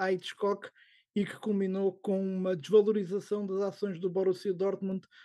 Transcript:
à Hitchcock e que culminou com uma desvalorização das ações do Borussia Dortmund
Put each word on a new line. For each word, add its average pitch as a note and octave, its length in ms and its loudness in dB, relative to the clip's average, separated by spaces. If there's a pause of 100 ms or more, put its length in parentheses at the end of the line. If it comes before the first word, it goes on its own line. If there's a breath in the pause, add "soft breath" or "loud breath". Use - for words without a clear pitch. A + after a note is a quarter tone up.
à F#3+ 120 0
Hitchcock G3+ 560 -4 (460 soft breath)
e G3+ 100 2
que - 140 -12
culminou G3 540 0
com F#3+ 280 -2
uma F#3+ 340 0
desvalorização G3+ 880 2
das F#3+ 140 -4
ações G3 400 -4
do F#3 100 -2
Borussia F#3+ 440 0
Dortmund F#3+ 520 -2 (200 soft breath)